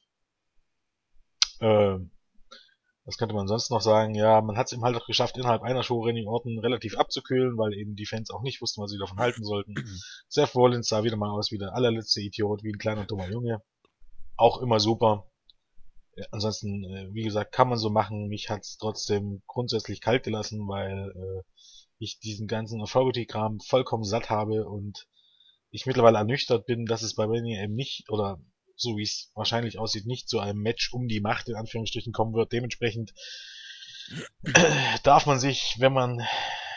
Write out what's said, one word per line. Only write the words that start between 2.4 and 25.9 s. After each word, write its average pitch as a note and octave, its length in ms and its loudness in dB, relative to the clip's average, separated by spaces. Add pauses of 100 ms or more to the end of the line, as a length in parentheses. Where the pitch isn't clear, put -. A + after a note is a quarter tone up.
was - 120 -12
könnte G#2+ 180 -2
man G2 120 0
sonst A2+ 240 0
noch A2 100 2
sagen? G#2+ 340 6
Ja, A2 260 8
man G#2+ 160 -2
hat's C3 160 0
eben A#2 100 -6
halt A#2+ 140 2
auch - 80 -8
geschafft, A#2 320 0
innerhalb B2 240 2
einer B2 220 0
Show A#2 200 0
Randy A#2 220 0
Orton A#2 340 -2
relativ A#2 380 -2
abzukühlen, B2+ 600 0
weil G#2+ 160 0
eben G#2 220 -8
die G#2 100 -8
Fans A2 260 -8
auch F#2+ 100 -8
nicht C3 200 -6
wussten, A2+ 200 -6
was G2+ 100 -6
sie G2+ 60 -8
davon F#2+ 220 -6
halten A#2+ 240 0
sollten. G#2 320 -4
<clears throat> G2+ 520 -12
Seth - 280 2
Rollins B2 340 4
sah G#2+ 140 2
wieder A2+ 140 0
mal G#2 120 -2
aus G#2 220 -4
wie A2 60 -6
der G2 160 -8
allerletzte A2+ 460 2
Idiot, G#2 440 -2
wie A2 80 -4
ein G#2 80 -6
kleiner G#2+ 260 -2
dummer F#2+ 240 -6
Junge. A#2 320 -4 (720)
Auch - 260 6
immer A#2 180 4
super. G#2+ 500 4 (880)
Ja, G2+ 140 -10
ansonsten, G2+ 520 -4
äh, F#2+ 300 -10
wie A2 100 -4
gesagt, G#2 300 -2
kann B2+ 160 6
man A#2+ 80 0
so A2 120 0
machen. G#2 380 0
Mich G2+ 220 -6
hat's - 280 -8
trotzdem G2+ 680 -4
grundsätzlich A2+ 540 -4
kalt A#2+ 220 2
gelassen, G#2+ 440 -6
weil, G2 480 -6
äh, F#2+ 260 -10 (580)
ich - 200 -10
diesen G#2+ 280 -8
ganzen A2 340 -4
Authority-Kram A2 800 0
vollkommen B2 420 0
satt G#2+ 260 -2
habe G#2+ 380 0
und G2+ 400 -10 (640)
ich G#2+ 140 -8
mittlerweile A#2+ 320 8